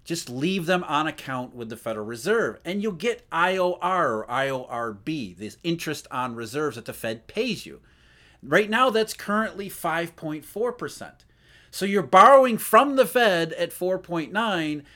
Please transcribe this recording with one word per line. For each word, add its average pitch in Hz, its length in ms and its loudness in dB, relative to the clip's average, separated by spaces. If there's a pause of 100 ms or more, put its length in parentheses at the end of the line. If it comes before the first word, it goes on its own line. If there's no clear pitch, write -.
just 170 260 -6
leave 165 340 -2
them 180 200 0
on 151 220 -2
account 127 480 -8
with 120 140 -10
the 113 80 -10
Federal 107 300 -8
Reserve, 123 580 -2
and 196 180 -4
you'll 214 100 -2
get 220 380 -6
I 180 280 0
O 180 240 0
R 175 320 0
or 107 160 -4
I 135 180 0
O 131 220 -4
R 117 240 -6
B, 104 400 -8
this 101 280 -12
interest 165 480 -4
on 127 240 -4
reserves 117 420 -6
that 113 100 -14
the 123 80 -10
Fed 113 320 -8
pays 220 400 -6
you. 71 140 -16 (640)
Right 202 280 2
now, 233 180 2
that's 220 240 0
currently 202 560 -4
five 170 480 -6
point 156 300 -8
four 240 260 -4
percent. - 540 -14 (440)
So - 140 -6
you're 202 180 0
borrowing 240 540 10
from 269 400 4
the 262 80 6
Fed 180 480 2
at 170 200 -4
four 185 260 -2
point 170 340 -6
nine 165 520 -2 (120)